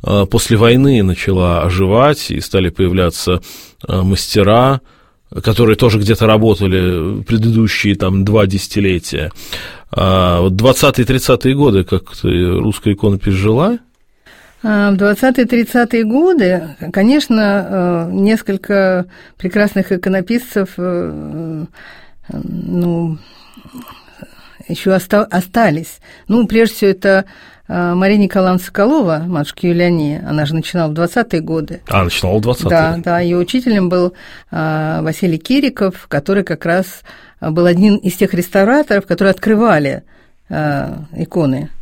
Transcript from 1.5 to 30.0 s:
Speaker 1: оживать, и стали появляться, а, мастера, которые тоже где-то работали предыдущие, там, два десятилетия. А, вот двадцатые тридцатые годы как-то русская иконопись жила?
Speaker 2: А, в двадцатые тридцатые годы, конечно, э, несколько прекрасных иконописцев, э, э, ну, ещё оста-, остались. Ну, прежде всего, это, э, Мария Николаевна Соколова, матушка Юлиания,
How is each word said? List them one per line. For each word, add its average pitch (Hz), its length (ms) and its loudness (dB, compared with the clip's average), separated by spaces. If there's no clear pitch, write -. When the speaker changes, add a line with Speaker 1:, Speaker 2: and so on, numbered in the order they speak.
Speaker 1:
оживать, 98 680 2
и - 100 -4
стали 92 280 0
появляться, 90 720 0
а, 92 160 -2
мастера, 104 800 2
которые 110 320 4
тоже 113 240 2
где-то 104 260 2
работали 98 1000 0
предыдущие, 110 720 0
там, 98 280 0
два 104 220 2
десятилетия. 92 840 -2
А, 90 500 2
вот 95 140 2
двадцатые 127 500 2
тридцатые 131 500 0
годы 120 280 2
как-то - 440 -4
русская 107 340 -2
иконопись 98 400 0
жила? 113 440 0
Speaker 2:
А, 208 280 2
в 190 60 2
двадцатые 220 480 2
тридцатые 233 600 0
годы, 214 680 0
конечно, 196 1160 0
э, - 40 -6
несколько 196 920 0
прекрасных 202 540 -2
иконописцев, 190 840 -2
э, 160 880 -6
э, - 140 -8
ну, 175 760 -4
ещё 190 260 0
оста-, 202 340 0
остались. 180 720 -2
Ну, 220 180 2
прежде 220 280 2
всего, 196 160 2
это, 190 340 0
э, 175 260 -2
Мария 196 240 2
Николаевна 185 420 2
Соколова, 196 680 0
матушка 170 400 -4
Юлиания, 170 580 0